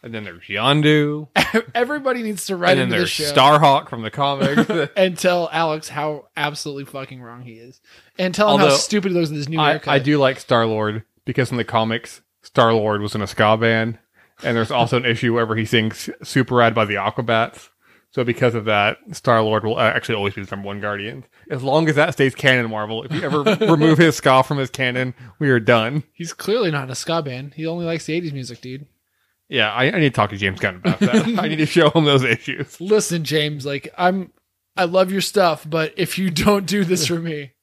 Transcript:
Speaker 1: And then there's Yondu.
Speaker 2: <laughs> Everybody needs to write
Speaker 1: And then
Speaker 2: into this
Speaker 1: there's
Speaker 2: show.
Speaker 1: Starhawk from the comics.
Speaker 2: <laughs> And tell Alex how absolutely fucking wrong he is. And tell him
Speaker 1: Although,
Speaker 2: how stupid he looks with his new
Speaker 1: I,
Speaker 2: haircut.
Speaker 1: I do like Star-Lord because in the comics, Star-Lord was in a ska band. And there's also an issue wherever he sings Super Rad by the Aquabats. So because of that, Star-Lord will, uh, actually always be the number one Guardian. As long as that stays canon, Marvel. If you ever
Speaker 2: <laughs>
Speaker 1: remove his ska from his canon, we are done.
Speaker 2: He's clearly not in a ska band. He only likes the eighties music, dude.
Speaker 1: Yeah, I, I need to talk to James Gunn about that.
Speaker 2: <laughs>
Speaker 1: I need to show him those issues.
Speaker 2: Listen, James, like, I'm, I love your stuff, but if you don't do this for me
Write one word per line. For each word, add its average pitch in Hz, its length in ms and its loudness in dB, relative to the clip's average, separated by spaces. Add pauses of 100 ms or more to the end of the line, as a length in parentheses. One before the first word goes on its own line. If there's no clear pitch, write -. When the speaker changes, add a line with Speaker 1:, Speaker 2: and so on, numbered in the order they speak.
Speaker 1:
And 113 100 -14
then 107 100 -10
there's 87 200 -16
Yondu. 147 840 2 (440)
Speaker 2:
<laughs> - 40 -8
Everybody 254 480 -2
needs 214 240 -6
to 196 80 -4
write 175 160 2
Speaker 1:
And 185 80 4
then 127 80 0
Speaker 2:
into 120 140 0
this - 160 -4
Speaker 1:
there's 151 120 -4
Speaker 2:
show. 143 60 -4
Speaker 1:
Starhawk 147 540 6
from 117 140 -10
the 110 80 -6
comics. 139 580 0 (220)
Speaker 2:
<laughs> - 40 -10
And 185 220 0
tell 180 340 0
Alex 160 380 -4
how 147 380 -8 (100)
absolutely 147 480 -6
fucking 131 360 -14
wrong 120 220 -18
he 117 100 -18
is. 117 280 -20 (380)
And 185 160 -2
tell 208 140 4
him 196 120 6
Speaker 1:
Although, 156 120 6
Speaker 2:
how 139 40 4
stupid 196 340 0
he 175 60 0
looks 165 120 0
with 151 80 -8
his 143 120 -6
new 160 100 -2
Speaker 1:
I, 151 120 4
Speaker 2:
haircut. 151 220 -2
Speaker 1:
I 139 60 4
do 143 200 2
like 131 200 2
Star-Lord 107 640 0 (220)
because 123 260 -2
in 123 60 -4
the 113 60 -2
comics, 113 580 -2 (220)
Star-Lord 110 580 2
was 104 140 -4
in 107 60 -2
a 95 60 -4
ska 110 300 2
band. 113 420 0 (440)
And 127 140 -2
there's 113 140 -2
also 123 260 2
an 127 80 -2
issue 117 280 0
wherever 113 220 0
he 110 100 -2
sings 110 440 -2 (140)
Super 127 320 -2
Rad 117 180 6
by 110 120 2
the 101 100 -4
Aquabats. 113 760 -2 (400)
So 131 160 -4
because 120 300 0
of 107 100 -6
that, 104 320 2 (160)
Star-Lord 110 500 2
will, 110 140 -2
uh, 120 60 2
actually 113 320 0
always 101 180 -2
be 98 100 -10
the 92 100 -14
number 98 120 -10
one 101 160 -8
Guardian. 104 420 -8 (260)
As 131 140 -8
long 151 240 2
as 151 80 0
that 156 180 2
stays 135 220 2
canon, 127 360 2
Marvel. 107 320 -6
If 135 100 -8
you 160 80 -4
ever 147 220 -2
Speaker 2:
<laughs> - 180 2 (100)
Speaker 1:
remove 156 280 4
his 160 180 6
ska 131 260 4
from 147 140 -2
his 131 140 -4
canon, 127 420 -4 (240)
we 147 140 0
are 120 100 4
done. 120 500 2
Speaker 2:
He's 170 220 -14
clearly 202 380 -2
not 143 140 -6
in 127 40 -14
a 131 60 -10
ska 165 260 -4
band. 139 320 -10
He 156 140 -8
only 170 180 -6
likes 165 220 -6
the 156 60 -4
eighties 165 200 -6
music, 120 280 -12
dude. 135 260 -16 (600)
Speaker 1:
Yeah, 110 240 0
I, 123 160 0
I 180 120 0
need 147 100 4
to - 20 -
talk 104 200 0
to 101 60 -10
James 95 220 -2
Gunn 95 160 -2
about 123 260 -2
that. 202 240 2
Speaker 2:
<laughs> 226 140 -2
Speaker 1:
I 160 100 -2
need 156 80 -4
to 156 80 0
show 151 240 4
him 160 160 2
those 139 180 4
issues. 131 580 -4
Speaker 2:
Listen, 185 440 0
James, 147 400 -4
like, 143 320 -8
I'm, 180 340 0 (460)
I 185 80 2
love 185 260 2
your 196 100 0
stuff, 170 480 0
but 156 280 -4
if 170 200 -4
you 190 140 0
don't 202 340 2
do 196 200 0
this 170 220 -2
for 170 120 -2
me 151 320 -10 (120)